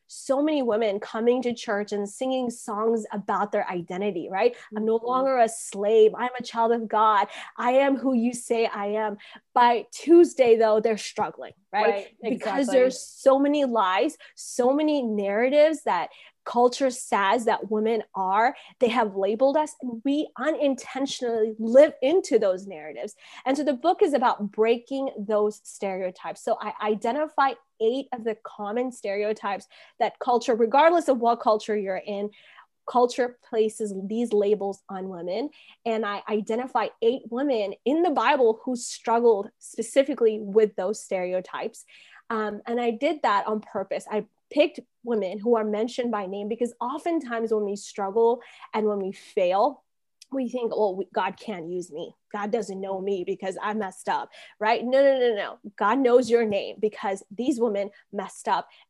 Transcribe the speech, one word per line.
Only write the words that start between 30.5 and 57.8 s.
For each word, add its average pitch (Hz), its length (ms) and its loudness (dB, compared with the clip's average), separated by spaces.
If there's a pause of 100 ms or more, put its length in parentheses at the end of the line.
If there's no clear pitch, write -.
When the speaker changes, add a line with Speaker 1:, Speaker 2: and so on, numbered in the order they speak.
Speaker 1:
regardless 294 520 4
of 262 120 2
what 233 200 2
culture 214 360 0
you're 190 300 -4
in, 208 240 -6 (600)
culture 247 480 0 (100)
places 220 460 -2 (120)
these 226 260 -2
labels 202 580 0
on 190 200 -10
women. 185 400 -6 (360)
And 220 200 -2
I 202 240 -6
identify 220 580 -2 (140)
eight 240 280 0
women 233 440 -2 (120)
in 302 160 2
the 349 100 2
Bible 240 520 2
who 254 140 -4
struggled 233 720 2 (100)
specifically 240 840 0
with 214 340 2
those 196 280 -4
stereotypes. 185 800 -6 (460)
Um, 214 360 -4
and 240 140 -4
I 240 120 0
did 294 320 -2
that 208 240 2
on 220 120 -2
purpose. - 500 -6
I 214 160 -4 (260)
picked 302 280 2 (240)
women 214 360 -4
who 233 180 4
are 214 80 0
mentioned 233 460 -4
by 208 140 -4
name 202 220 -8
because 233 320 -4
oftentimes 247 760 -4
when 214 120 0
we 202 100 -4
struggle 226 640 0 (340)
and 214 140 0
when 208 120 -2
we 190 120 -6
fail, 202 720 0 (500)
we 254 160 -4
think, 233 260 -4
"Well, 202 180 0
we, 190 200 -8
God 190 260 -4
can't 175 300 -10
use 175 200 -8
me. 156 240 -12 (200)
God 208 180 -6
doesn't 196 300 -4
know 190 180 -6
me 190 260 -4
because 190 360 -6
I 214 120 -4
messed 202 360 -6
up," - 200 -4 (300)
right? 220 240 0
No, 254 180 2
no, 269 160 6
no, 240 180 2
no. 165 220 -6 (200)
God 226 220 2
knows 240 300 4
your 233 160 4
name 175 360 -4
because 208 500 -4
these 233 300 -2
women 202 300 -2 (200)